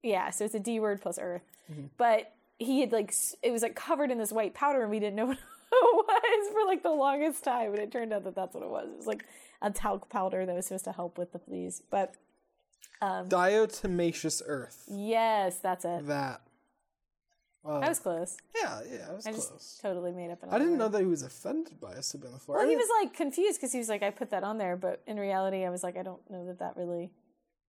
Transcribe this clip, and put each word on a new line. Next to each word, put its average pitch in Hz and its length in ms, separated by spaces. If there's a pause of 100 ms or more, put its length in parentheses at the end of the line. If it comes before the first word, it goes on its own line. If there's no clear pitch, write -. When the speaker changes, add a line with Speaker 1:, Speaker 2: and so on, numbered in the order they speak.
Speaker 1:
Yeah, 190 280
so 208 140
it's 220 100
a 214 40
D 226 200
word 208 200
plus 175 220
earth. 175 220 (280)
Speaker 2:
Mm-hmm. 147 140 (120)
Speaker 1:
But 226 360 (240)
he 262 240
had, 240 100
like, 214 180
s-, - 340
it 240 80
was, 226 100
like, 226 140
covered 285 360
in 240 60
this 214 140
white 220 240
powder, 277 260
and 214 80
we 214 100
didn't 202 160
know 214 100
<laughs> - 20
what 269 100
it 453 1000
was 415 120
for, 427 140
like, 370 180
the 349 60
longest 285 540
time, 240 300
and 208 60
it 214 120
turned 226 200
out 202 120
that 185 120
that's 185 200
what - 80
it - 60
was. - 200
It - 80
was, 233 100
like, 214 180 (360)
a 208 80
talc 202 400
powder 185 360
that 180 100
was 180 100
supposed 190 200
to 185 60
help 175 280
with 175 140
the 180 60
fleas. 185 520
But, 196 240 (880)
um, 185 280
Speaker 2:
Diatomaceous 180 1160
earth. - 420
Speaker 1:
Yes, 208 720
that's 180 260
it. 170 220
Speaker 2:
That. 143 340 (1200)
Uh, 151 160
Speaker 1:
I 285 100
was 330 100
close. 175 380 (220)
Speaker 2:
yeah, 113 220 (100)
yeah, - 200
I - 20
was 214 140
Speaker 1:
I 220 40
Speaker 2:
close. 226 180
Speaker 1:
just - 320
totally 180 300
made 175 200
up 175 100
Speaker 2:
I 180 60
Speaker 1:
another 220 160
Speaker 2:
didn't 330 160
know 220 60
Speaker 1:
word. 208 80
Speaker 2:
that 208 80
he 190 40
was 165 160
offended 254 580
by - 140
us - 140
sleeping 139 220
on 123 40
the 131 60
floor. 285 180
Speaker 1:
Well, 415 80
Speaker 2:
I - 40
Speaker 1:
he - 60
Speaker 2:
didn't 453 140
Speaker 1:
was, 440 160
like, - 80
confused 339 480
'cause 262 100
he 262 60
was 233 100
like, 208 140
"I 202 80
put 202 220
that 190 120
on 214 140
there," 180 180
but 180 300
in 214 140
reality, 190 440
I 180 60
was 180 140
like, 180 120
"I 180 60
don't 185 300
know 180 160
that 180 100
that 180 180
really, 175 360 (580)